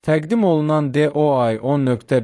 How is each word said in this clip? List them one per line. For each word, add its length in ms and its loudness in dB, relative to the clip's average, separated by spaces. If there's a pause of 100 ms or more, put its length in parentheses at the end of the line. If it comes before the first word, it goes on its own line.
Təqdim 380 0
olunan 500 0
D 160 2
O 160 0 (260)
I 60 -4
on 260 -2
nöqtə 400 -2